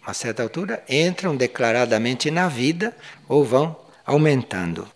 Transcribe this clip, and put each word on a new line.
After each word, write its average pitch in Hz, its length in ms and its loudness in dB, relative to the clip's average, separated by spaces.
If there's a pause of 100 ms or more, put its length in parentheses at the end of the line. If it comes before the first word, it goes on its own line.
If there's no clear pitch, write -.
a 98 80 -10
certa 120 280 -6
altura, 110 460 -6
entram 165 480 0
declaradamente 120 920 0
na 175 180 0
vida 165 480 -2 (320)
ou 143 160 4
vão 143 320 0 (300)
aumentando. 117 880 0